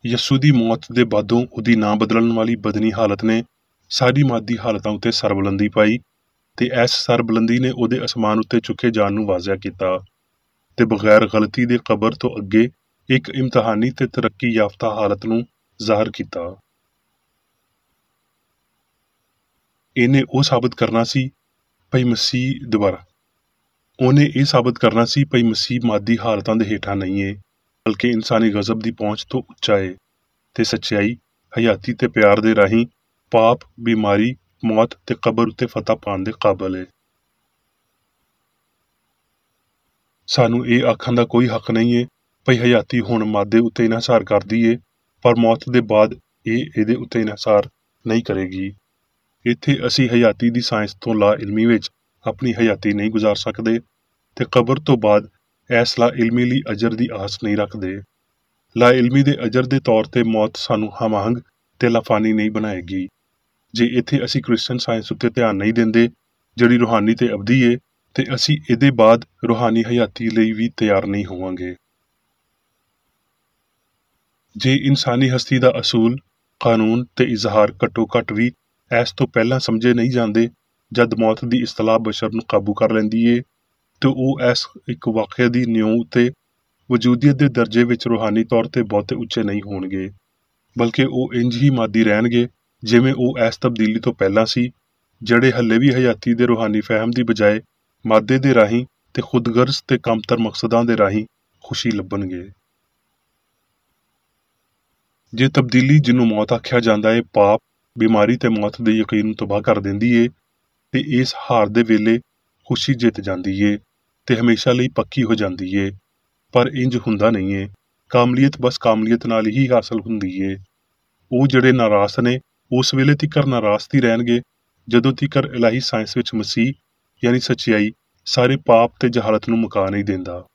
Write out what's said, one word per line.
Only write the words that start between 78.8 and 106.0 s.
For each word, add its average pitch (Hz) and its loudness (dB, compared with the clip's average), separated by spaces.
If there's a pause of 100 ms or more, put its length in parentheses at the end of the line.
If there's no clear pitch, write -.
ਇਸ 120 -4
ਤੋਂ 135 0
ਪਹਿਲਾਂ 120 0
ਸਮਝੇ 117 0
ਨਹੀਂ 120 0
ਜਾਂਦੇ, 117 0 (420)
ਜਦ 117 2
ਮੌਤ 110 0
ਦੀ 120 -2
ਇਸਤਲਾਹ 113 -2
ਬਸ਼ਰ 110 -4
ਨੂੰ 113 -8
ਕਾਬੂ 101 -2
ਕਰ 113 0
ਲੈਂਦੀ 110 0
ਏ, 120 2 (600)
ਤੇ 135 2
ਉਹ 131 -2 (100)
ਇਸ - -2 (220)
ਇੱਕ 120 -6
ਵਾਕਿਆ 113 0
ਦੀ 123 0
ਨਿਉ 113 0
ਉੱਤੇ 120 0 (600)
ਵਜੂਦੀਅਤ 123 2
ਦੇ 143 2
ਦਰਜੇ 117 0
ਵਿੱਚ 120 -2
ਰੂਹਾਨੀ 110 0
ਤੌਰ 117 0
ਤੇ 120 -4
ਬਹੁਤੇ 104 -4
ਉੱਚੇ 117 -6
ਨਹੀਂ 101 -4
ਹੋਣਗੇ, 95 -8 (680)
ਬਲਕਿ 120 0
ਉਹ 127 -4
ਇੰਜ 120 -2
ਹੀ 139 4
ਮਾਦੀ 113 0
ਰਹਿਣਗੇ 117 2 (360)
ਜਿਵੇਂ 120 4
ਉਹ 127 -2
ਇਸ 113 0
ਤਬਦੀਲੀ 113 -2
ਤੋਂ 120 -2
ਪਹਿਲਾਂ 104 0
ਸੀ, 123 -2 (520)
ਜਿਹੜੇ 120 4
ਹੱਲੇ 113 0
ਵੀ 135 4
ਹਯਾਤੀ 120 0
ਦੇ 120 2
ਰੂਹਾਨੀ 110 0
ਫਹਿਮ 113 -2
ਦੀ 123 -2
ਬਜਾਏ 107 2 (460)
ਮਾਦੇ 110 4
ਦੇ 135 2
ਰਾਹੀਂ 117 4 (280)
ਤੇ 123 -4
ਖੁਦਗਰਜ਼ 120 0 (100)
ਤੇ 127 0
ਕਮਤਰ 117 -2
ਮਕਸਦਾਂ 113 -2
ਦੇ 117 0
ਰਾਹੀਂ 107 0 (360)
ਖੁਸ਼ੀ - -6
ਲੱਭਣਗੇ। 95 -8 (2750)
ਜੇ 127 0
ਤਬਦੀਲੀ 135 2
ਜਿਹਨੂੰ 123 2